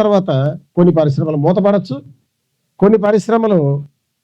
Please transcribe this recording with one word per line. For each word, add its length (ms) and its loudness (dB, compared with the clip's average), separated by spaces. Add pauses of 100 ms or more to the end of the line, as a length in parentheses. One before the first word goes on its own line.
తర్వాత 300 0 (440)
కొన్ని 180 4
పరిశ్రమలు 440 0
మూతపడచ్చు, 580 0 (840)
కొన్ని 180 4
పరిశ్రమలు 640 0 (640)